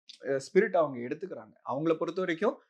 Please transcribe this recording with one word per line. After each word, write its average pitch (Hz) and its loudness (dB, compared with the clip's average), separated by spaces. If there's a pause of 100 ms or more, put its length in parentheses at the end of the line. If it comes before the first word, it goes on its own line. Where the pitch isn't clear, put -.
(220)
அஹ், 135 0
ஸ்பிரிட் 185 2
அவங்க 147 2
எடுத்துக்கிறாங்க. 127 -8 (160)
அவங்கள 156 2
பொறுத்த 165 -4
வரைக்கும் 175 0 (140)